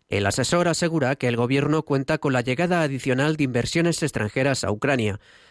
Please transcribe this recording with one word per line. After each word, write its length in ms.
El 160
asesor 440
asegura 480
que 100
el 80
gobierno 480
cuenta 340
con 140
la 80
llegada 420
adicional 540
de 80
inversiones 600
extranjeras 600
a 80
Ucrania. 480